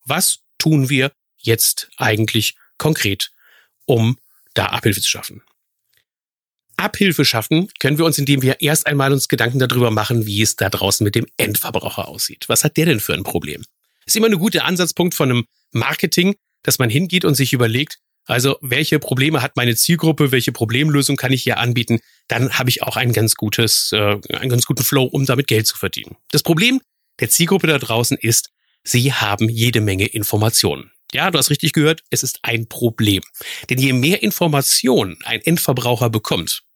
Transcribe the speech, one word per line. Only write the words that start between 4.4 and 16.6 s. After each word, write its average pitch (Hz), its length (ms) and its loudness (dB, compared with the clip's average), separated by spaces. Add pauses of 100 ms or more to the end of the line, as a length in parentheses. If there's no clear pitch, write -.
da 101 120 -2
Abhilfe 95 340 -2
zu - 80 -2
schaffen? - 340 -8 (1300)
Abhilfe 185 480 0
schaffen 160 440 0 (100)
können 143 200 0
wir 165 60 2
uns, 151 140 2
indem 139 240 2
wir 131 180 0
erst 151 280 0
einmal 139 240 2
uns 135 160 0
Gedanken 120 320 0
darüber 123 320 2
machen, 110 340 0
wie 101 160 0
es - 140 0
da 98 120 0
draußen 98 360 0
mit 101 100 0
dem 117 220 0
Endverbraucher 104 720 -4
aussieht. - 400 -10
Was 113 160 0
hat 151 120 0
der 156 100 2
denn 135 120 2
für - 160 -4
ein 95 80 -6
Problem? 73 400 -6 (440)
Ist - 100 0
immer 220 100 2
eine 208 120 2
gute 190 260 0
Ansatzpunkt 175 500 0
von 139 160 2
einem 120 140 2 (260)
Marketing, 156 640 0 (300)